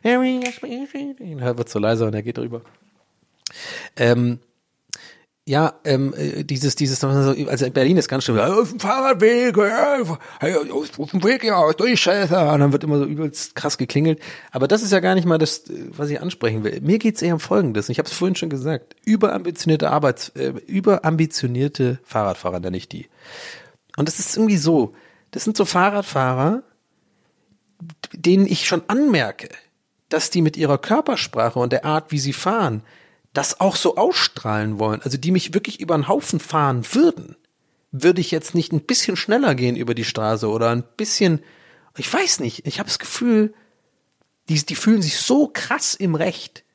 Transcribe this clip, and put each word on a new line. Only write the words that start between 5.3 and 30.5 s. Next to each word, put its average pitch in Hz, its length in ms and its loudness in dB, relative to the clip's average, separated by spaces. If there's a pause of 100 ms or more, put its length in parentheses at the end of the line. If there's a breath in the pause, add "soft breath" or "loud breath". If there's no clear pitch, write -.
ja, 147 280 2 (100)
ähm, 139 320 0
äh, 147 280 -6
dieses, 139 320 -2
dieses, 135 260 -2
also 135 300 4
in 131 400 -2
Berlin 143 240 4
ist 156 120 2
ganz 131 160 -2
schlimm. 117 120 2
Ja, 123 160 4
auf 214 180 2
dem 226 100 -10
Fahrradweg, 240 760 2
ja, 220 600 2 (220 loud breath)
hey, 170 140 -2 (160)
auf, 143 280 -8
auf 151 120 -8
dem 185 140 -2
Weg, 254 180 2
ja, 180 300 4
durch, 220 280 2
Scheiße. 185 380 2
Und 151 220 4
dann 139 120 6
wird 139 120 0
immer 147 140 2
so 139 60 2
übelst 151 500 -6
krass - 240 -4
geklingelt. 151 420 0 (320 loud breath)
Aber 131 160 0
das - 140 2
ist 202 100 0
ja 190 80 4
gar 185 140 2
nicht 175 120 2
mal 165 120 4
das, - 260 -2 (240)
was 147 220 -6
ich 147 100 -4
ansprechen 110 440 -4
will. 104 180 -4
Mir 185 160 2
geht's 220 240 0
eher 170 120 2
um 160 60 -2
Folgendes. 139 480 0
Ich 120 100 -2
hab's - 140 -4
vorhin 180 240 -2
schon 165 140 -6
gesagt. 143 440 -6 (100)
Überambitionierte 175 840 0
Arbeits-, 143 460 0
äh, 135 160 -4 (140)
überambitionierte 147 1400 0
Fahrradfahrer 92 560 -2
nenne 92 160 -6
ich - 120 -10
die. - 200 -14 (880 loud breath)
Und 151 100 0
das - 140 -8
ist - 160 -4
irgendwie 208 220 4
so. 147 360 2 (380 soft breath)
Das - 100 -6
sind 220 140 -2
so 208 80 2
Fahrradfahrer, 180 1000 0 (1500)
denen 190 340 4
ich - 220 -2
schon 175 180 0
anmerke, 208 640 0 (600)
dass 156 200 -2
die 175 120 2
mit 151 140 2